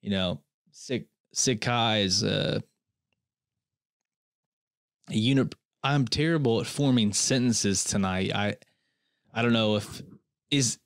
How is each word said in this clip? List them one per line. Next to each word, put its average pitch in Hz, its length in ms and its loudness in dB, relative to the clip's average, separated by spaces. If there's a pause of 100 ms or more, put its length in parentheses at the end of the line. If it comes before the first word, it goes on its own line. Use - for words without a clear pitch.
you - 80 -10
know, 92 320 -2 (300)
Sig, - 340 -8 (280)
Sig 123 280 0
Chi 117 380 0
is, 101 240 0
uh, 98 380 -2 (2500)
a - 20 -8
uni-, 117 360 2 (340)
I'm 139 240 2
terrible 147 540 0
at - 40 -4
forming 123 480 2
sentences 120 720 0
tonight. 95 500 -2
I, 104 220 -2 (760)
I 113 120 -2
don't 117 100 4
know 110 220 2
if - 260 -6 (480)
is 131 360 0